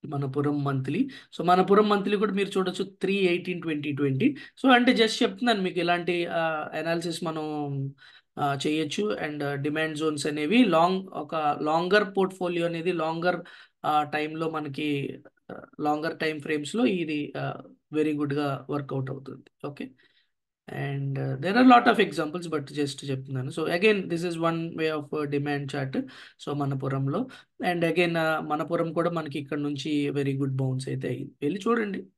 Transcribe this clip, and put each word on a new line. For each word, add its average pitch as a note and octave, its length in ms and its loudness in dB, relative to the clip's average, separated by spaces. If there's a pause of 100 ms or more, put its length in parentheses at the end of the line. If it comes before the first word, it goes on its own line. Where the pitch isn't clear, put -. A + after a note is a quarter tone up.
మనపురం C#3+ 520 -2 (120)
మంత్లీ. C3+ 320 -2 (340)
So, - 60 -12 (100)
మనపురం F#3+ 420 8
మంత్లీ G3+ 300 2
కూడా G3+ 160 0
మీరు G3 180 0
చూడొచ్చు, F#3 280 0 (180)
త్రీ F#3+ 120 2 (180)
ఎయిటీన్ F3 340 -2
ట్వంటీ D3+ 240 -2 (100)
ట్వంటీ. C#3 280 4 (320)
So, B3+ 60 2 (100)
అంటే A#3+ 240 6
just G#3+ 220 4
చెప్తున్నాను A#3 440 2
మీకు, F3 180 0
ఇలాంటి, F3 320 2 (240)
uh, D#3+ 220 -2 (180)
అనాలిసిస్ E3 480 -2
మనం, D#3 180 -4 (960)
uh, C#3+ 120 0 (100)
చేయొచ్చు. D#3 400 0 (220)
And, D3+ 120 -8 (100)
uh, C#3+ 60 -2 (120)
డిమాండ్ D#3 360 -2
జోన్స్ D3+ 300 -2
అనేవి D3+ 280 2 (140)
లాంగ్, F3 240 4 (260)
ఒక D3 100 -10 (340)
లాంగర్ F3+ 480 4
పోర్ట్‌ఫోలియో F3+ 540 0
అనేది, E3+ 320 -2
లాంగర్, E3+ 380 0 (500)
uh, D3+ 120 4 (140)
టైమ్‌లో D#3 400 -2
మనకి, D3+ 320 -4 (640)
uh, - 120 -14 (220)
లాంగర్ D3+ 380 -2
టైమ్ D#3 220 -4
ఫ్రేమ్స్‌లో D#3 400 -2 (160)
ఇది, D3+ 180 -4 (220)
uh, C#3 140 -6 (420)
very D#3 240 2
గుడ్‌గా C#3+ 260 -2 (260)
వర్కౌట్ C3+ 400 -4
అవుతుంది. - 340 -14 (220)
ఓకే? C#3 160 -12 (840)
And, C#3 540 -6
uh, C3+ 200 -4
there F#3+ 180 0
are B3+ 100 8
lot A#3+ 200 10
of G#3+ 140 4
examples, D#3+ 480 -4
but D3+ 120 -2 (120)
just C#3+ 220 -2 (100)
చెప్తున్నాను. C3 480 -6
So, E3 60 -2 (140)
again, G#3 220 4 (140)
this E3 160 -2
is E3+ 160 -4
one E3 160 2 (180)
way D#3+ 100 0 (100)
of, C#3+ 60 -6 (140)
uh, D3+ 60 -2 (100)
demand C#3+ 380 -2
chart. C3+ 220 -4 (480)
So, - 60 -8 (120)
మనపురంలో. C#3 600 -2 (500)
And F3 200 0
again, E3+ 320 2
uh, D#3+ 160 0 (120)
మనపురం D#3+ 380 0 (100)
కూడా E3+ 200 2
మనకి D#3 240 -6
ఇక్కడ D3 240 -6
నుంచి D3 260 -4 (260)
very C#3 220 0
good C#3 220 0
bounce C3 300 -2
అయితే C3 200 -4
అయ్యింది. - 220 -8 (100)
వెళ్ళి E3+ 220 -2
చూడండి. A3 340 0 (180)